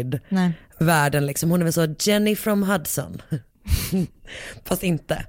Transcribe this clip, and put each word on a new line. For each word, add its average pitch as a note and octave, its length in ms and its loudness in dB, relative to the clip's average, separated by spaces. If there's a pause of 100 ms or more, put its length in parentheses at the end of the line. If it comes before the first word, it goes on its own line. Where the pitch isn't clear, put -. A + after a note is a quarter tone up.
Side-världen, D3+ 1200 0
liksom. D3+ 240 -2
Hon F3 100 4
är E3+ 40 2
väl E3 80 2
så D#3+ 280 0
Jenny G#3 360 2
from G3+ 260 0
Hudson. D3 640 -4
<laughs> - 1400 -4
Fast - 180 -2
inte. E3 460 -2